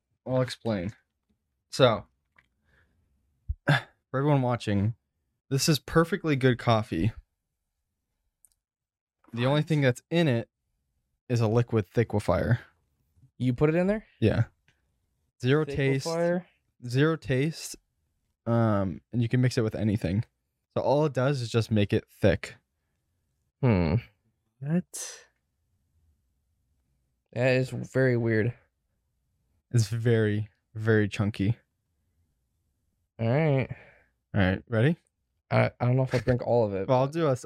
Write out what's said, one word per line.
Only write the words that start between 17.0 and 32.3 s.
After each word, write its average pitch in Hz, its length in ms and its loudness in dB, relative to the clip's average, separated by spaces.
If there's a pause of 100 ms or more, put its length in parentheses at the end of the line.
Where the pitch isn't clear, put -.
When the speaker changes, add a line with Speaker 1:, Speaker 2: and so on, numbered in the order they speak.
Speaker 1:
taste. 143 600 -4 (720)
Um, 107 560 0 (100)
and 120 100 -2
you 113 60 0
can 127 140 2
mix 127 160 0
it - 40 2
with 110 120 -2
anything. 104 500 0 (500)
So - 80 -4
all 143 220 2
it 147 80 -2
does 131 300 -2
is 113 80 -8
just 113 200 0
make 104 220 2
it 107 120 2 (160)
thick. - 360 0 (1040)
Speaker 3:
Hmm. 92 340 4 (640)
Speaker 4:
What? 156 240 -4 (2500)
Speaker 3:
That 127 220 2
is 131 140 -2
very 123 460 0
weird. 117 380 0 (1160)
Speaker 1:
It's 113 160 2
very, 110 600 0 (260)
very 110 340 2
chunky. 101 500 -2 (1600)